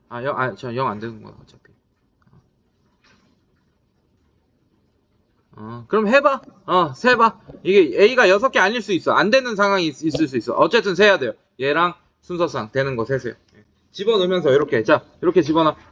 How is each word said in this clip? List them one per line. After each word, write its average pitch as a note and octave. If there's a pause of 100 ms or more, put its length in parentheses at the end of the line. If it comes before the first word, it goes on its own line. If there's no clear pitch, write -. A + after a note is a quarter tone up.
아, A#2+
영, C#3
아, B2+
저 A#2+
영 C3
안 G#2+
되는 A2
거야, G#2
어차피. - (4000)
어, A#2
그럼 G#3+
해봐. C4+ (240)
어, E3
세봐. A3+ (220)
이게 F3
A가 A#3
여섯 G#3
개 -
아닐 A#3+
수 G#3
있어. D3
안 C#3+
되는 B3
상황이 G3
있-, D3
있을 D3+
수 C3
있어. A2+
어쨌든 F#3
세야 G3
돼요. A#2+ (260)
얘랑 D#3 (280)
순서상 C#3
되는 C3+
거 A2+
세세요. A#2+ (200)
예. G#2+ (280)
집어넣으면서 F#3
이렇게. C#3
자, C#3+ (180)
이렇게 E3+
집어넣어. D#3 (160)